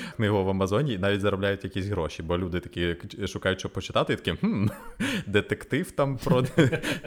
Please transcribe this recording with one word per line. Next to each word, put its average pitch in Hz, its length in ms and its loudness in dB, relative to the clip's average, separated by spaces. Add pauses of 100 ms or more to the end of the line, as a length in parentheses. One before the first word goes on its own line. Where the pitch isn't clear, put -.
(160)
книгу 104 280 2
в 95 60 2
Амазоні, 98 420 2
і 98 60 -4
навіть 101 220 2
заробляють 98 440 0
якісь 95 220 -2
гроші, 85 360 -2
бо 85 160 0
люди 87 220 0
такі 87 340 -2
к-, 101 320 -8
шукають, 92 320 0
що - 100 -6
почитати, - 440 -2
і 220 40 0
такі, - 240 -2
«Хм, 156 260 2 (320)
<laughs> 233 280 -2
детектив 107 640 0
там 139 260 0
про, 127 260 4
<laughs> 127 140 -2 (500)